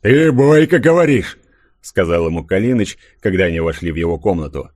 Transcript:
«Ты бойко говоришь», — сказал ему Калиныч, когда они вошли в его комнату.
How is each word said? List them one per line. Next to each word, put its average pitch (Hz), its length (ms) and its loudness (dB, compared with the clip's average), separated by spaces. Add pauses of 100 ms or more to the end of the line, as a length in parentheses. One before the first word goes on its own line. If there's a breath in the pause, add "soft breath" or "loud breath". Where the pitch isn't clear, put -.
«Ты 147 320 2
бойко 156 460 4
говоришь», — 156 580 2 (460)
сказал 85 460 -2
ему 82 160 -6
Калиныч, 107 520 -2 (240 soft breath)
когда 95 240 0
они 82 160 -2
вошли 82 320 -6
в 76 40 -8
его 82 220 -4
комнату. 76 580 -6